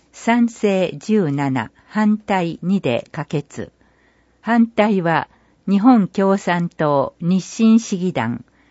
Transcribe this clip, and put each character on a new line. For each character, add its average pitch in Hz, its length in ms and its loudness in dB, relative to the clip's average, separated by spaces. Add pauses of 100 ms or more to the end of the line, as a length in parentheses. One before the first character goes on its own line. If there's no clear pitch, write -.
(140)
賛 233 340 0
成 196 500 -2
十 202 320 0
七、 139 420 -4 (160)
反 214 300 0
対 185 440 -4
二 185 180 -2
で 123 320 -4
可 151 120 -8
決。 - 480 -8 (680)
反 233 280 2
対 208 340 0
は 160 260 0 (400)
日 196 120 2
本 220 280 4
共 196 300 0
産 175 320 -2
党 143 500 0
日 175 260 -2
清 226 340 4
市 214 180 -6
議 175 160 -4
団、 120 320 -4 (260)